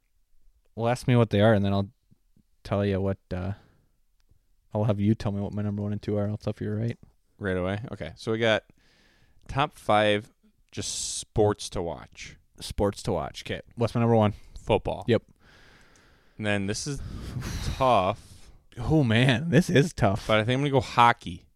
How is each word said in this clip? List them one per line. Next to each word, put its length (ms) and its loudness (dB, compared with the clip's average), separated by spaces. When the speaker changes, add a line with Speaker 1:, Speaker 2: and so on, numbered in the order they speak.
Speaker 1:
Well, 140 -2
ask 180 -2
me 100 4
what 140 4
they 100 2
are, 120 8
and 120 4
then 80 0
I'll 180 -2
tell 200 -2
you 160 -2
what, 180 -2
uh, 180 -6
I'll 100 -2
have 160 0
you 140 4
tell 180 -4
me 80 -6
what 120 -6
my 100 -6
number 200 -4
one 100 -4
and 80 -6
two 160 -4
are. 120 0
I'll 100 -6
tell 140 -6
if 100 -10
you're 140 -6
right. 220 -6
Speaker 2:
Right 200 -2
away? 200 -4
Okay. 240 -12
So 160 -6
we 60 -2
got 240 2
top 300 -4
five 520 2
just 480 -8
sports 520 -2
to 120 -8
watch. 540 -12
Speaker 1:
Sports 440 -4
to 100 -4
watch. 340 -6
Okay. 140 -8
What's 180 -2
my 60 0
number 160 4
one? 160 4
Speaker 2:
Football. 500 -2
Speaker 1:
Yep. 140 2
Speaker 2:
And 80 -6
then 200 -2
this 200 -6
is 160 -8
<sighs> 400 -8
tough. 460 2
Speaker 1:
Oh, 260 2
man. 460 2
This 180 4
is 240 4
tough. 340 0
Speaker 2:
But 140 4
I 40 0
think 100 0
I'm 60 0
gonna 100 0
go 100 4
hockey. 640 2